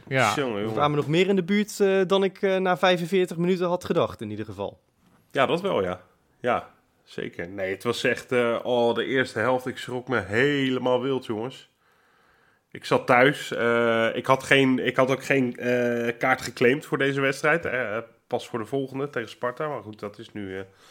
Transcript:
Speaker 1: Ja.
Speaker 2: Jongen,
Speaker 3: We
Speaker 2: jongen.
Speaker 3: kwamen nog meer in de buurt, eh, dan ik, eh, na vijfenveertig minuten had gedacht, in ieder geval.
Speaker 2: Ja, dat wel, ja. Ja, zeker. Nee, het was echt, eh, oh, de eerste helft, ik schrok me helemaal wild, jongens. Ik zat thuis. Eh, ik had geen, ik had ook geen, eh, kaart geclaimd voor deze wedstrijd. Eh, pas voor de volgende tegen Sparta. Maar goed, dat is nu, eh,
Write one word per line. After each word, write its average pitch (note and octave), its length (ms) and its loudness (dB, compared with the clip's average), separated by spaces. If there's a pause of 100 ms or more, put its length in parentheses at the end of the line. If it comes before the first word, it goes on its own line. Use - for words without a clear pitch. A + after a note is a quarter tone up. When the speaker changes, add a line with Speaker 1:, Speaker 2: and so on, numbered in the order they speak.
Speaker 1:
Ja. B2 280 2
Speaker 2:
Jongen, C3 180 -2
Speaker 3:
We G2+ 60 -2
Speaker 2:
jongen. A2 160 -2
Speaker 3:
kwamen D3 220 2
nog C3 100 0
meer E3+ 200 2
in G3+ 80 2
de F#3+ 80 2
buurt, G3+ 360 -2
eh, F#3+ 280 4
dan G3 160 4
ik, F#3+ 180 -4
eh, F#3+ 160 2
na F#3 200 2
vijfenveertig F3+ 600 2
minuten F3 300 2
had F3 180 -2
gedacht, D#3 360 0
in A2 80 -8
ieder G#2+ 160 -8
geval. G2 340 -8 (520)
Speaker 2:
Ja, C3+ 140 4
dat D#3+ 160 0
wel, F3 220 0
ja. F2+ 180 -4 (380)
Ja, A2+ 300 0 (340)
zeker. - 460 -10
Nee, F#2+ 220 -6
het G2 120 -8
was A#2+ 200 -4
echt, A#2+ 280 -2
eh, A#2+ 320 0
oh, A#2 320 2
de A2 100 -2
eerste B2+ 340 0
helft, B2+ 280 0
ik A#2+ 100 -8
schrok B2 300 -10
me B2 120 0
helemaal B2+ 800 0
wild, C3 240 -4
jongens. A2+ 460 -8 (1000)
Ik - 140 -16
zat C3 220 0
thuis. C3+ 440 4
Eh, A#2 640 2
ik A#2 100 -6
had C3+ 180 2
geen, C3+ 420 4
ik B2 100 0
had C3 160 4
ook C3 120 -4
geen, B2+ 340 0
eh, A#2+ 600 -2
kaart C3 240 0
geclaimd B2+ 440 2
voor D3+ 120 -4
deze C#3 240 0
wedstrijd. D3+ 440 0
Eh, A2+ 320 -4 (300)
pas - 200 -4
voor A#2+ 120 -6
de G#2+ 60 -6
volgende C3+ 440 -6
tegen A#2 200 -8
Sparta. B2 380 -6
Maar C3+ 160 -8
goed, G#2+ 160 -14
dat G#2 200 -10
is A2+ 140 -18
nu, G2 240 -8
eh, G2 60 -8 (280)